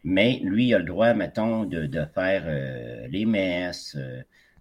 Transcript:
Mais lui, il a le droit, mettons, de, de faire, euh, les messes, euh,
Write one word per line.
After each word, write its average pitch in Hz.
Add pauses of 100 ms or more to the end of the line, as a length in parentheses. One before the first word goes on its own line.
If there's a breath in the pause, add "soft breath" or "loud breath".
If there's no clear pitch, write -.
Mais 98
lui, 104
il 117
a 98
le 87
droit, 98
mettons, 110
de, 80
de 73
faire, 92
euh, 62
les 98
messes, 92
euh, 127 (380)